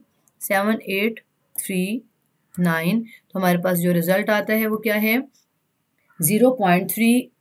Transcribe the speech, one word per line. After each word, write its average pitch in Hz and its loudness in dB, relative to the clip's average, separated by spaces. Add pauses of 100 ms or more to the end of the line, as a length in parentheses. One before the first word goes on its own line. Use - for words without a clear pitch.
(400)
सेवन 208 0 (100)
एट 208 -2 (360)
थ्री 196 -4 (520)
नाइन। 175 0
तो - -12
हमारे 175 2
पास 180 -2
जो 175 0
result 180 0
आता 208 0
है 220 0
वो 214 -2
क्या 214 -2
है, 220 0 (1000)
ज़ीरो 214 4
पॉइंट 185 2
थ्री 233 2 (260)